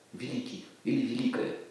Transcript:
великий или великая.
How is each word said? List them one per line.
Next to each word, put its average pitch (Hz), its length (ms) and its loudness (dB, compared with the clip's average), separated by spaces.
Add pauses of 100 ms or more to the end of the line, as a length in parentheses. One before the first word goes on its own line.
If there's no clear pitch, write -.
(140)
великий - 520 -6 (180)
или - 180 4
великая. - 540 2 (160)